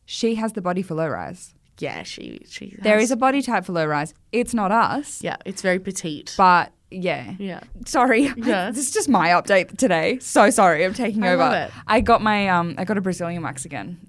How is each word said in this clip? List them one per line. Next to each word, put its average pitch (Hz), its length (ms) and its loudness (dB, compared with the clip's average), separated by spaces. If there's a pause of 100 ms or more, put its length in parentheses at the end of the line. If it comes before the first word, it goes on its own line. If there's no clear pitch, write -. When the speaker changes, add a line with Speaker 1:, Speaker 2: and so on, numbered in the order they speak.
Speaker 1:
She 226 300 -2
has 220 160 -4
the 208 100 -8
body 180 200 -2
for 175 120 -8
low 160 140 -2
rise. 92 460 -10 (240)
Speaker 2:
Yeah, - 240 -10
she, - 460 -14
she - 320 -16
Speaker 1:
There 214 140 2
Speaker 2:
has 214 100 4
Speaker 1:
is 233 60 2
a 262 60 0
body 262 260 2
type 214 240 -2
for 190 60 -8
low 165 140 0
rise. 151 280 -2 (180)
It's 240 220 -2
not 202 180 0
us. 233 500 0
Speaker 2:
Yeah, - 220 -6
it's 190 180 -12
very 185 160 0
petite. 185 600 -10
Speaker 1:
But 180 340 4 (180)
yeah. 175 480 -6
Speaker 2:
Yeah. 190 220 -10 (240)
Speaker 1:
Sorry. 262 480 2
<laughs> 240 40 -14
Speaker 2:
Yeah. 214 340 0
Speaker 1:
This 247 160 -4
is - 80 -6
just 415 140 -2
my 180 220 4
update 175 460 2
today. 190 440 2
So 220 300 4
sorry, 175 340 4
I'm 185 100 -2
taking 220 300 -4
Speaker 2:
I 180 80 2
Speaker 1:
over. 175 100 2
Speaker 2:
love 156 120 2
it. 165 180 -6 (140)
Speaker 1:
I 220 140 4
got 220 220 4
my, 208 260 2
um, 170 300 0
I 185 60 -4
got 202 120 -2
a 202 60 -2
Brazilian 175 400 -4
wax 135 240 -8
again 147 320 -12 (100)